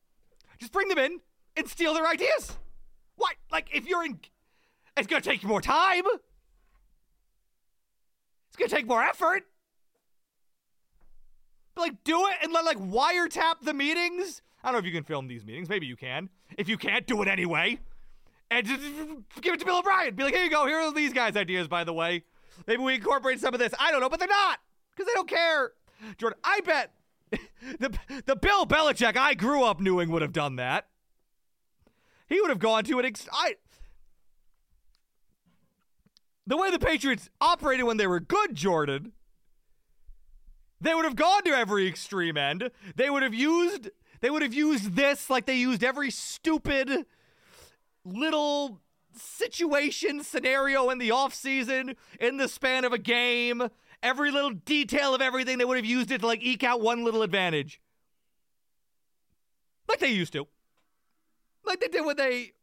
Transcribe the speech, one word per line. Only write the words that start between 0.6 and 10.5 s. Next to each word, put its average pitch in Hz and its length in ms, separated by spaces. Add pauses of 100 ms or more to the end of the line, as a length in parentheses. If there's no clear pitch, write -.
bring 392 160
them 370 100
in 294 220 (360)
and 311 120
steal 320 240
their 320 140
ideas. 427 500 (600)
Why? - 160 (180)
Like, 320 220
if 294 140
you're 349 180
in, 247 160 (760)
it's 277 100
gonna 226 160
take 247 220
more 202 160
time. 359 440 (2500)
It's - 80
gonna 453 120
take 269 180
more 233 160
effort. 359 420 (2250)